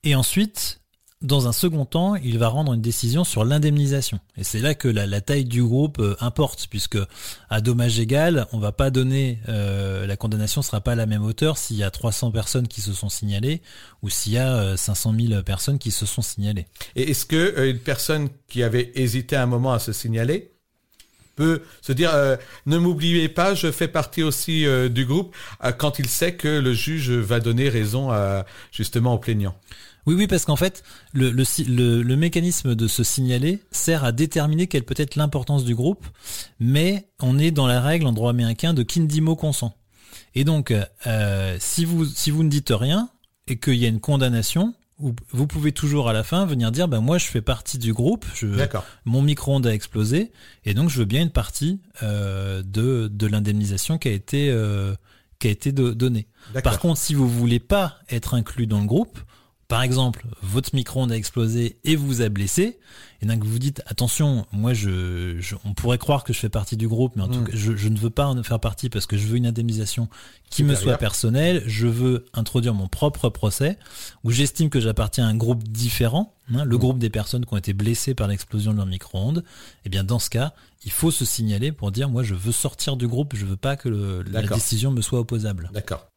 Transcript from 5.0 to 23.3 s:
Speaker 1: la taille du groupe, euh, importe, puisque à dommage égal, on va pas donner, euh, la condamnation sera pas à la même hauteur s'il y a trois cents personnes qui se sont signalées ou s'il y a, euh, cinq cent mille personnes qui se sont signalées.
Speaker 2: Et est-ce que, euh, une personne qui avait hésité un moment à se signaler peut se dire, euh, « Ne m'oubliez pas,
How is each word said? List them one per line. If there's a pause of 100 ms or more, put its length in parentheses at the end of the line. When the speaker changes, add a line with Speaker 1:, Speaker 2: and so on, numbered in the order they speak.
Speaker 1:
la
taille
du
groupe,
euh,
importe,
puisque (540)
à
dommage
égal,
on
va
pas
donner, (100)
euh,
la
condamnation
sera
pas
à
la
même
hauteur
s'il
y
a
trois
cents
personnes
qui
se
sont
signalées (400)
ou
s'il
y
a,
euh,
cinq
cent
mille
personnes
qui
se
sont
signalées. (300)
Speaker 2:
Et
est-ce
que,
euh,
une
personne (180)
qui
avait
hésité
un
moment
à
se
signaler (840)
peut (220)
se
dire,
euh, « (300)
Ne
m'oubliez
pas,